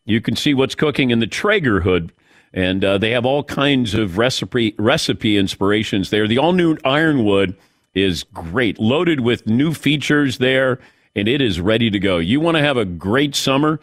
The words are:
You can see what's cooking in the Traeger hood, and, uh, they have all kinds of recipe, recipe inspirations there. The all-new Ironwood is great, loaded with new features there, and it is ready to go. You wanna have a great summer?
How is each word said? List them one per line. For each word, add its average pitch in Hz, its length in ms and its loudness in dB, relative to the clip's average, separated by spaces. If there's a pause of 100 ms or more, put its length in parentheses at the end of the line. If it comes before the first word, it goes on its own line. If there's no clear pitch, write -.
You 110 160 0
can 113 140 -4
see 147 200 0
what's 131 200 0
cooking 143 360 0
in 117 100 2
the 113 80 0
Traeger 151 540 0
hood, 87 300 0 (400)
and, 92 320 0
uh, 98 140 2
they 110 140 0
have 120 120 -2
all 139 200 0
kinds 127 500 0
of 101 240 -2
recipe, 117 580 0
recipe 110 600 0
inspirations 101 760 0
there. 107 160 2
The 113 120 0
all-new 165 460 2
Ironwood 127 720 2 (380)
is 92 300 0
great, 92 560 -4
loaded 147 400 0
with 117 260 -2
new 127 260 0
features 147 680 0
there, 131 420 0 (340)
and 101 140 0
it 143 120 0
is 98 200 0
ready 110 300 2
to 101 100 0
go. 92 180 0
You 95 220 0
wanna 160 200 0
have 143 160 0
a 117 80 0
great 98 520 -2
summer? 151 460 0